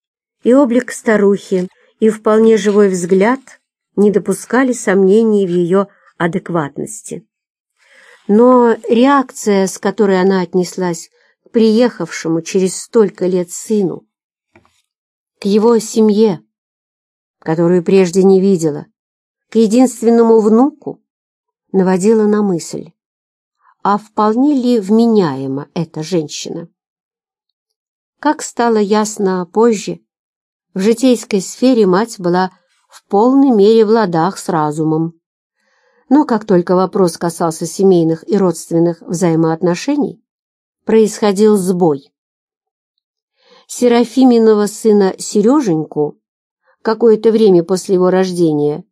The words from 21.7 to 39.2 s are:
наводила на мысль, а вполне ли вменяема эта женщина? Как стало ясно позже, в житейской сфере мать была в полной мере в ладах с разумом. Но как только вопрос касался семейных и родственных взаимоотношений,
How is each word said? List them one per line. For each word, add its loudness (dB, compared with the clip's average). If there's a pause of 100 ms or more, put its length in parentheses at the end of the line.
наводила 0
на 0
мысль, -6 (880)
а 0
вполне -2
ли 0
вменяема 0
эта -8
женщина? -8 (1500)
Как -4
стало -2
ясно -2
позже, -2 (720)
в -6
житейской 0
сфере 0
мать -2
была -2 (380)
в -20
полной 2
мере 4
в -2
ладах -2
с -10
разумом. -4 (960)
Но 2
как -4
только 0
вопрос -2
касался -6
семейных 0
и 0
родственных -2
взаимоотношений, -2 (640)